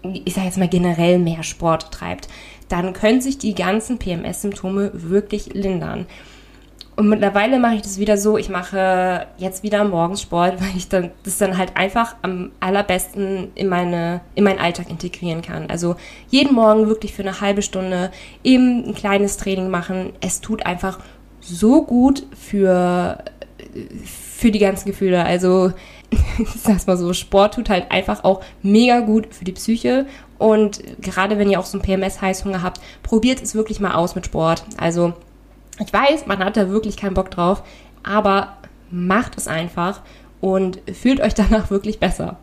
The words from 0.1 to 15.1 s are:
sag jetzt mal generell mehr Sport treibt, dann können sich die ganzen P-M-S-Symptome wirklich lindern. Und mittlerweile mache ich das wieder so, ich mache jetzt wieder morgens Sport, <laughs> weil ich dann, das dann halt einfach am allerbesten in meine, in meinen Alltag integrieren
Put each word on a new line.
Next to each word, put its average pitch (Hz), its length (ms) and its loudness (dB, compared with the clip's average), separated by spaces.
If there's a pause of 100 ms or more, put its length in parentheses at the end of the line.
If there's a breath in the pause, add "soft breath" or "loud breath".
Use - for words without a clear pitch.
sag 190 100 -2
jetzt 185 140 -4
mal 180 100 2
generell 175 500 4
mehr 165 240 0
Sport 165 500 -4
treibt, - 360 -10 (400 loud breath)
dann 185 260 -2
können 226 260 4
sich 269 160 -4
die 214 180 -4
ganzen 208 440 -2
P-M-S-Symptome 190 960 -4
wirklich 196 580 -2
lindern. 180 540 -4 (880 loud breath)
Und 208 140 4
mittlerweile 214 500 2
mache 233 180 2
ich 208 60 -4
das 196 160 -10
wieder 208 200 2
so, 214 180 2
ich 208 140 -2
mache 185 760 0 (120)
jetzt 185 240 -8
wieder 208 220 0
morgens 180 380 0
Sport, 180 380 0
<laughs> - 0 -
weil 190 160 -4
ich 175 120 -8
dann, 180 220 0 (140)
das - 140 -6
dann 185 180 0
halt 185 200 -2
einfach 214 460 0
am 180 280 -6 (100)
allerbesten 190 960 -2
in 196 140 -2
meine, 175 520 0 (140)
in 202 100 4
meinen 190 140 4
Alltag 175 320 -4
integrieren 170 520 -6